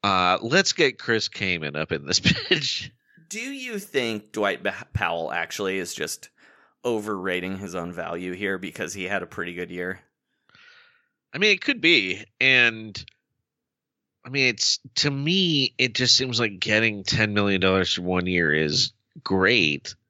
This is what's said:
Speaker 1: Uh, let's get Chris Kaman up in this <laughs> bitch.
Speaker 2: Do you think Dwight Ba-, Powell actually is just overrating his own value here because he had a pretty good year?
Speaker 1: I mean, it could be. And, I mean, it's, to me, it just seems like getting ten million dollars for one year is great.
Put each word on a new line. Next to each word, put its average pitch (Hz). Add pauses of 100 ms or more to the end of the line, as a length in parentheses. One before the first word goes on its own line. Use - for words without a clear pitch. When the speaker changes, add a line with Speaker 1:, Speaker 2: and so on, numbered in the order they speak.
Speaker 1:
Uh, 92
let's 160
get 143
Chris 113
Kaman 82
up 78
in 73
this 73
<laughs> -
bitch. - (400)
Speaker 2:
Do 208
you 254
think 117
Dwight 101
Ba-, 95
Powell 82
actually 95
is 87
just - (540)
overrating 95
his 95
own 87
value 87
here 95
because 90
he 98
had 92
a 87
pretty 87
good 87
year? 90 (1300)
Speaker 1:
I 143
mean, 208
it 190
could 254
be. 101 (160)
And, 117 (1200)
I 123
mean, 135
it's, - (180)
to 147
me, 147
it 127
just 127
seems 123
like 104
getting 107
ten 107
million 101
dollars 95
for 90
one 90
year 87
is 76 (300)
great. 95 (140)